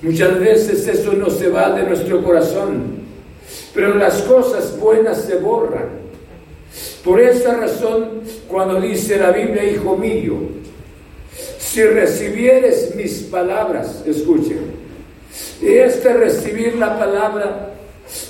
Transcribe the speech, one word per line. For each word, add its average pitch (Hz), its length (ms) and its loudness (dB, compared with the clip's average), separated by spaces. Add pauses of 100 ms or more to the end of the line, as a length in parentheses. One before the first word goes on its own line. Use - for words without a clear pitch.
Muchas 180 360 0
veces 214 480 2
eso 196 260 -2
no 196 180 0
se 185 180 -2
va 175 240 2
de 170 120 -2
nuestro 180 380 -2
corazón, 170 760 -2 (760)
pero 196 200 2
las 196 280 2
cosas - 560 2
buenas 220 440 2
se 190 140 -2
borran. 220 520 -2 (1160)
Por 185 160 6
esa 247 340 4
razón, 226 680 -2 (260)
cuando 190 320 0
dice 196 380 -2
la 185 120 4
Biblia, 208 340 0
"Hijo 185 320 0
mío, - 380 -2 (1200)
si - 260 -2
recibieres 214 1120 2
mis - 280 -6
palabras", - 840 -4
escuchen, 151 520 0 (1040)
este 247 520 4
recibir 226 640 0
la 214 220 -2
palabra 202 720 -2 (600)